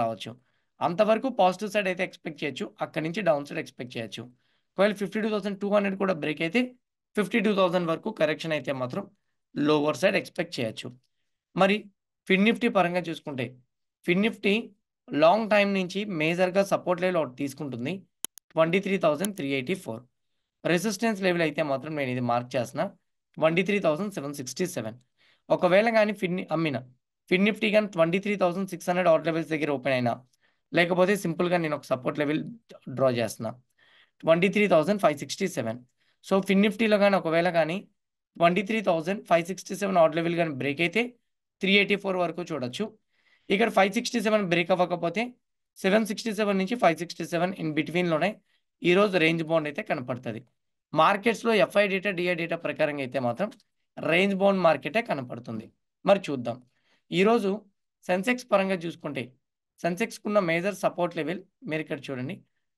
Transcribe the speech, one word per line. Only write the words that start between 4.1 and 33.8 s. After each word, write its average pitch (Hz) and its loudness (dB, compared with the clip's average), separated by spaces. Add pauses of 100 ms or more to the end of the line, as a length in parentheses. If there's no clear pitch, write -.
ఒకవేళ 202 2
ఫిఫ్టీ 202 -4
టూ 220 0
థౌజండ్ 202 -4
టూ 202 -4
హండ్రెడ్ 196 2
కూడా 190 0
బ్రేక్ 151 -4
అయితే, 180 0 (540)
ఫిఫ్టీ 208 0
టూ 214 4
థౌజండ్ 180 2
వరకు 160 -6 (100)
కరెక్షన్ 156 0
అయితే 147 -6 (100)
మాత్రం 131 -6 (520)
లోవర్ 147 2
సైడ్ 190 2
ఎక్స్‌పెక్ట్ 170 -8
చేయొచ్చు. 117 -6 (680)
మరి 196 4 (500)
ఫిన్ 190 4
నిఫ్టీ 233 2
పరంగా 180 2
చూసుకుంటే, 143 -8 (600)
ఫిన్ 180 2
నిఫ్టీ 220 0 (540)
లాంగ్ 196 4
టైమ్ 202 4
నుంచి 190 -2 (200)
మేజర్‌గా 175 2
సపోర్ట్ 170 0
లెవెల్ 180 0
ఒకటి 131 -4
తీసుకుంటుంది, 139 -6 (560)
ట్వంటీ 165 2
త్రీ 196 0
థౌజండ్ 175 2
త్రీ 139 -6 (100)
ఎయిటీ 135 -2
ఫోర్. 113 -10 (640)
రెసిస్టెన్స్ 196 0
లెవెల్ 175 2
అయితే 151 -2
మాత్రం 139 -4
నేను 135 -2
ఇది 123 -2
మార్క్ 123 0
చేస్తున్నా, 135 -2 (520)
ట్వంటీ 165 2
త్రీ 202 2
థౌజండ్ 175 -2
సెవెన్ 143 -8
సిక్స్టీ 139 -6
సెవెన్. 117 -8 (520)
ఒకవేళ 190 4 (100)
కానీ 214 2
ఫిన్, 180 -2 (160)
అమ్మిన 156 -2 (540)
ఫిన్ 185 2
నిఫ్టీ 220 -2
కానీ 214 2
ట్వంటీ 170 2
త్రీ 208 -2
థౌజండ్ 190 -2
సిక్స్ - -12
హండ్రెడ్ 180 2
ఆర్డర్ 156 2
లెవెల్స్ 160 -2
దగ్గర 151 -2
ఓపెన్ 135 -2
అయినా, 123 0 (580)
లేకపోతే 175 2 (100)
సింపుల్‌గా 175 0
నేను 147 -2
ఒక - -14
సపోర్ట్ 127 -4
లెవెల్ 147 0 (560)
డ్రా 131 4 (100)
చేస్తున్నా, 113 -4 (720)